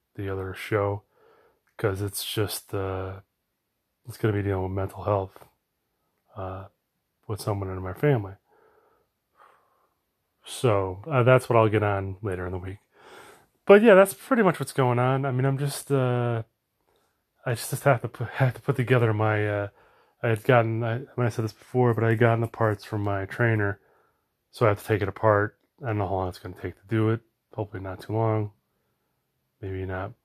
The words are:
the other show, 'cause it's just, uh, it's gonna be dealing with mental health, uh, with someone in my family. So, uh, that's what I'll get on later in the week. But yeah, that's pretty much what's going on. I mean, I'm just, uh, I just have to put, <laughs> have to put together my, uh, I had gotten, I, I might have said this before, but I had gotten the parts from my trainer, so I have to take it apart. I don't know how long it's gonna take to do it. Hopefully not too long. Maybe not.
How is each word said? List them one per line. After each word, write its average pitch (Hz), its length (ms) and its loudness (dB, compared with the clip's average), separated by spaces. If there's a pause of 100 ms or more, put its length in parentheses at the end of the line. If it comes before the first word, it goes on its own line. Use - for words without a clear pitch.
(160)
the 101 120 -8
other 95 260 -6
show, 101 500 -2 (720)
'cause 98 260 -2
it's 101 220 -6
just, - 500 -6
uh, 95 460 -6 (840)
it's - 120 -16
gonna 110 160 0
be 101 80 -2
dealing 95 220 -2
with 92 80 -6
mental 95 320 -6
health, 98 400 -4 (920)
uh, 95 320 -12 (600)
with 104 140 -8
someone 101 300 -4
in 92 120 -8
my 92 100 -8
family. 107 420 0 (2000)
So, 98 640 -2
uh, 139 160 2
that's 127 260 6
what 120 80 2
I'll 110 120 6
get 104 140 0
on 98 400 -2
later 90 240 -6
in 90 60 -6
the 92 60 -6
week. 95 200 -12 (880)
But 208 160 10
yeah, 226 120 10
that's 196 200 8
pretty 233 280 0
much 180 160 2
what's - 140 -6
going 123 260 2
on. 135 280 0
I 135 40 -2
mean, 127 140 0
I'm 135 140 0
just, 139 340 -6
uh, 123 500 0 (1000)
I 127 100 -2
just - 300 -8
have 135 160 4
to 120 80 -6
put, 107 200 -10
<laughs> - 20 -14
have 127 240 0
to - 80 -18
put 135 140 -2
together 120 360 2
my, 107 340 0
uh, 104 220 -4 (540)
I 120 60 0
had 113 140 0
gotten, 113 400 0
I, 113 120 -4
I 131 120 -8 (100)
might 123 80 0
have 117 100 -2
said 113 100 -4
this 107 80 -6
before, 123 420 0
but 110 80 -2
I 113 80 2
had 113 80 0
gotten 113 220 4
the 117 80 -2
parts 107 360 -2
from 107 180 -6
my 98 240 -4
trainer, 107 520 -2 (720)
so - 160 0
I 107 40 6
have 101 100 -2
to - 60 -18
take 104 160 0
it 95 60 -2
apart. 104 500 0 (240)
I 127 60 -8
don't 107 100 -4
know 98 100 -2
how 95 60 -4
long 92 140 -2
it's 90 100 -12
gonna 92 220 -16
take 90 200 -10
to - 80 -20
do 110 220 2
it. 113 100 -2 (320)
Hopefully 104 300 -8
not 95 180 -10
too - 140 -8
long. 110 380 0 (1080)
Maybe 95 240 -8
not. 95 280 -8 (120)